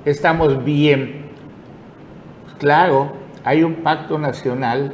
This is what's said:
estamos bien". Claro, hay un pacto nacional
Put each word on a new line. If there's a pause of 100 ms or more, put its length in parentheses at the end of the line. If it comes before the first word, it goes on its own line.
estamos
bien". (1300)
Claro, (320)
hay
un
pacto
nacional